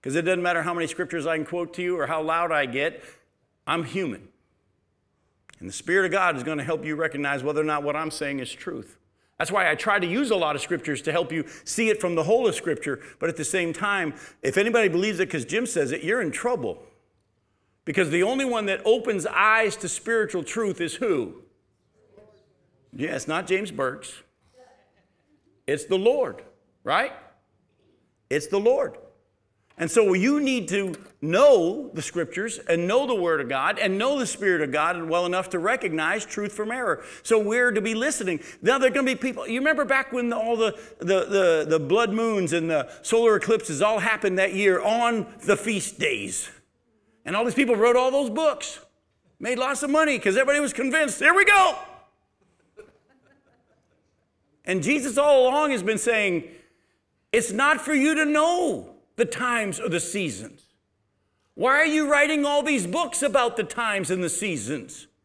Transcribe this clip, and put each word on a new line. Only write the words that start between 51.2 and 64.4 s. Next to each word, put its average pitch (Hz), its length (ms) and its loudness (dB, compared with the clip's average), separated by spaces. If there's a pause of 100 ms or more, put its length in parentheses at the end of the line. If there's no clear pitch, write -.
"Here 320 140 6
we 392 100 6
go." 381 340 6 (2750)
And 180 180 0
Jesus 262 340 0
all 277 300 6
along 294 240 2
has 214 140 -2
been 214 140 0
saying, 202 520 0 (800)
"It's 233 220 0
not 277 280 2
for 302 140 -2
you 285 220 4
to 311 80 2
know 302 720 0 (200)
the 220 80 2
times 233 560 -2
or 240 80 -4
the 170 100 -2
seasons. 143 640 -6 (920)
Why 254 180 2
are 302 120 4
you 302 240 2
writing 294 380 2
all 285 160 2
these 269 240 0
books 285 340 -4
about 240 360 2
the 214 80 -2
times 202 480 -4
and 185 100 -2
the 170 80 -2
seasons? 143 800 -8 (160)